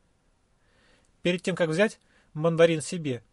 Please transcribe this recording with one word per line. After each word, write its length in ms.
Перед 200
тем, 140
как 120
взять 300
мандарин 480
себе, 420